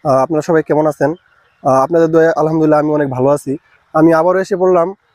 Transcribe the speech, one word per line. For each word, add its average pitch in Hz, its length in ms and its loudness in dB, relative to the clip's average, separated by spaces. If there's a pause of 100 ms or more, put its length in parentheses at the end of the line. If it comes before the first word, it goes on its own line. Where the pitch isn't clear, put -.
আহ, 151 60 -2
আপনারা 139 320 0
সবাই 160 200 0
কেমন 156 240 -2
আছেন? 147 240 -2
আহ, - 600 -10
আপনাদের 160 380 0
দয়ায় 160 280 2
আলহামদুলিল্লাহ 156 440 0
আমি 151 100 -2
অনেক 147 200 -2
ভালো 127 180 -2
আছি। 143 280 -2 (360)
আমি 160 220 2
আবারও 175 260 0
এসে 190 160 -4
পড়লাম 185 380 0 (200)